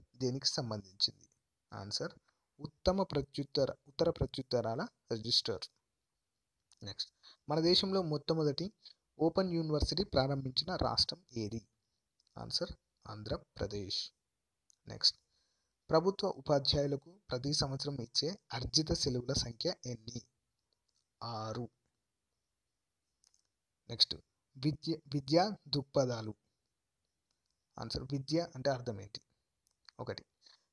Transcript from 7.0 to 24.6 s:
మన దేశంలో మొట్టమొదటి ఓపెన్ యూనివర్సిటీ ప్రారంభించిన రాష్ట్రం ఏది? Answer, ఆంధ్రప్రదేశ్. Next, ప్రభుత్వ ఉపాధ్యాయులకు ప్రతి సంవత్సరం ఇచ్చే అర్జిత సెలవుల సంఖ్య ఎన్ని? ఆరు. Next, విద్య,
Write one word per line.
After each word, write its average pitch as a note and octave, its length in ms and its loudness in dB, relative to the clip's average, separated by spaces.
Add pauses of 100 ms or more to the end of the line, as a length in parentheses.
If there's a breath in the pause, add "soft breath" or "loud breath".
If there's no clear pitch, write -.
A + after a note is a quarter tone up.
మన D3+ 120 2
దేశంలో F#3 420 4
మొట్టమొదటి D#3 720 0 (460 loud breath)
ఓపెన్ E3+ 360 4
యూనివర్సిటీ D#3+ 500 2
ప్రారంభించిన C3+ 720 0
రాష్ట్రం - 560 0
ఏది? A2+ 360 -4 (680)
Answer, - 340 -4 (340)
ఆంధ్రప్రదేశ్. G#2 1080 -6 (760)
Next, - 300 0 (720)
ప్రభుత్వ F#3+ 380 6
ఉపాధ్యాయులకు C#3+ 920 2 (100)
ప్రతి C3 220 -2
సంవత్సరం C#3+ 440 -2
ఇచ్చే C#3+ 420 -2 (140)
అర్జిత D3+ 400 2
సెలవుల B2+ 400 0
సంఖ్య B2 420 -2 (120)
ఎన్ని? A#2+ 360 -8 (1000)
ఆరు. A2+ 480 -6 (2250)
Next, - 260 0 (400)
విద్య, D3+ 380 -2